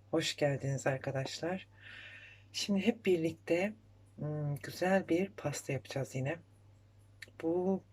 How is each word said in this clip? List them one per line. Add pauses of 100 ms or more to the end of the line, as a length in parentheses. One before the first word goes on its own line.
(100)
hoş
geldiniz
arkadaşlar. (840)
Şimdi
hep
birlikte, (440)
hmm,
güzel
bir
pasta
yapacağız
yine. (1040)
Bu (100)